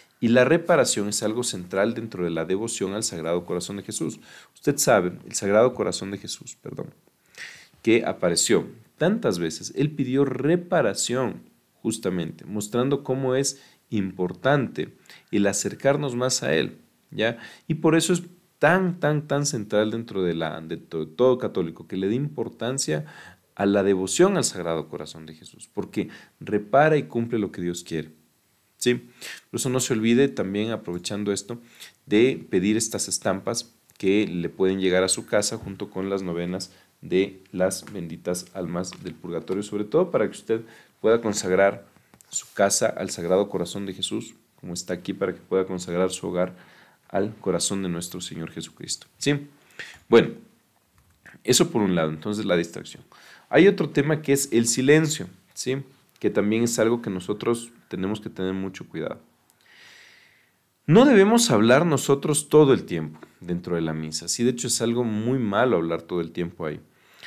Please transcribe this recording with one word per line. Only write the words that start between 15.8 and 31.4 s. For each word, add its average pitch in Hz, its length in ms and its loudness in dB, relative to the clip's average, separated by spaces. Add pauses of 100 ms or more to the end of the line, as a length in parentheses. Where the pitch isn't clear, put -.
más 123 280 -2
a 135 120 0
él, 73 220 -2 (340)
¿ya? 110 280 -2 (280)
Y 156 100 -2
por 160 200 4
eso 165 160 2
es 175 120 -2 (340)
tan, 175 420 2
tan, 151 260 0
tan 143 200 -2
central 107 440 0
dentro 113 320 -6
de 87 120 0
la, 80 260 -6
de 82 160 -10
to-, 80 320 -8
todo 123 300 4
católico, 92 500 -6
que 98 80 -8
le 95 120 -2
dé 107 60 0
importancia 135 920 -6 (480)
a 101 100 -2
la 101 180 4
devoción 98 540 2
al 139 80 2
Sagrado 82 460 -4
Corazón 78 340 -14
de 80 100 -18
Jesús, - 380 -20
porque - 380 -6 (280)
repara 131 600 2
y 131 60 -2
cumple 117 340 -4
lo 95 140 -2
que 90 100 -10
Dios 87 220 -6
quiere, - 260 -8 (640)
¿sí? 123 200 0 (540)
Por 117 100 -6
eso 131 100 -4
no 127 100 0
se 123 140 -2
olvide 117 340 4
también, 104 440 -4
aprovechando 101 600 -6
esto, 117 260 -8 (460)